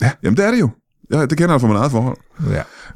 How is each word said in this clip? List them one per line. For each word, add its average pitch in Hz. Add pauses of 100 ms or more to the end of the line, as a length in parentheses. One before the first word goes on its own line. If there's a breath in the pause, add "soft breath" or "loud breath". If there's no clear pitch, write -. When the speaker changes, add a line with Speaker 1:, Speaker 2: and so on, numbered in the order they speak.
Speaker 1:
Ja, 120 (120)
jamen 104
det 196
er 220
det 247
jo. 139 (420)
Ja, 147
det 147
kender 170
jeg 131
fra 120
mit 107
eget 135
forhold. 120 (320)
Speaker 2:
Ja. - (340 loud breath)